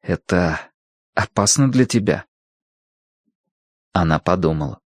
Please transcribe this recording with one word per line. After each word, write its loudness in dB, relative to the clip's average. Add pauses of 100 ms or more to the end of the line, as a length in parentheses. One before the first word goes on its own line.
это -2 (540)
опасно 0
для 2
тебя». -2 (1700)
Она 0
подумала. -2 (140)